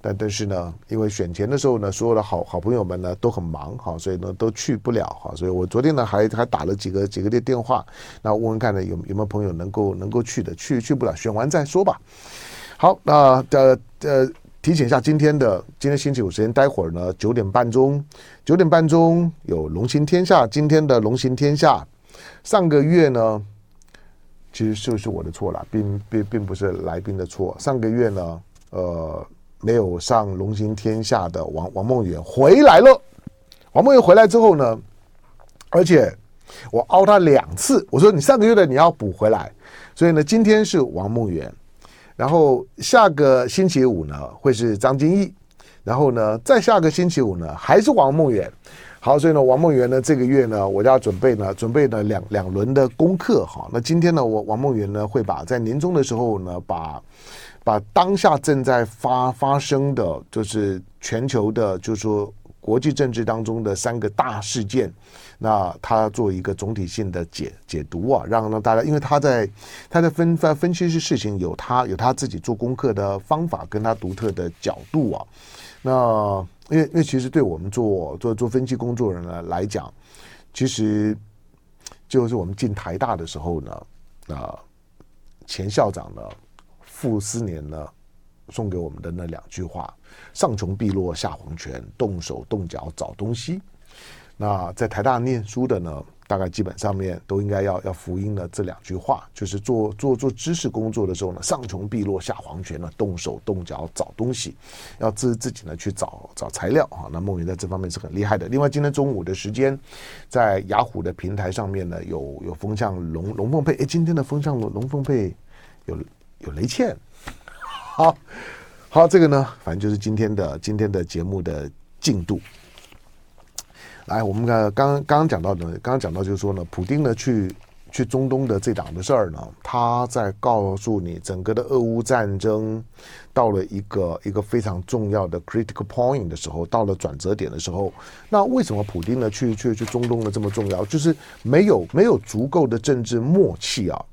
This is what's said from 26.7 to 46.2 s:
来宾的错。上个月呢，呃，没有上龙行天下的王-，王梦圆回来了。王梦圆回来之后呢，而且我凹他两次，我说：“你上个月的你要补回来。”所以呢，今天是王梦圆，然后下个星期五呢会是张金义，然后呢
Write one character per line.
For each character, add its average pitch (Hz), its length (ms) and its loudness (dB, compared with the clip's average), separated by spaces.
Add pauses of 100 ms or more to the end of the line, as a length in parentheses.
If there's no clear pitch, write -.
来 85 260 -6
宾 98 200 -6
的 90 80 -6
错。 90 320 -6
上 135 200 -2
个 113 100 -2
月 117 200 2
呢， 87 340 -6 (280)
呃， 82 560 -6 (340)
没 110 140 0
有 92 260 0
上 107 340 0
龙 98 200 -4
行 107 200 -4
天 110 300 -2
下 101 240 0
的 85 160 -6
王-， 78 300 -6
王 95 100 -4
梦 123 180 2
圆 82 200 -4
回 160 400 8
来 190 180 12
了。 262 180 12 (760)
王 165 120 6
梦 277 80 8
圆 254 100 10
回 175 120 10
来 220 120 10
之 214 120 4
后 214 180 8
呢， 117 240 0 (880)
而 175 140 6
且 143 260 6 (640)
我 113 160 2
凹 190 160 8
他 208 140 8
两 147 360 6
次， - 360 2
我 123 100 2
说 208 100 10
：“你 170 100 2
上 262 180 4
个 208 80 6
月 226 80 6
的 202 100 8
你 135 100 0
要 160 160 6
补 107 220 -4
回 107 180 2
来。” 87 220 -2 (420)
所 170 140 4
以 - 20 6
呢， 151 140 4
今 220 180 4
天 214 220 6
是 175 160 2
王 98 300 -2
梦 113 200 -2
圆， 73 220 -6 (640)
然 127 120 0
后 143 380 4 (120)
下 226 320 6
个 135 380 4
星 190 200 2
期 135 160 4
五 95 200 2
呢 71 240 -10 (120)
会 135 120 2
是 110 240 0
张 131 220 2
金 170 220 4
义， 190 120 -4 (520)
然 113 120 -2
后 139 140 4
呢 110 280 0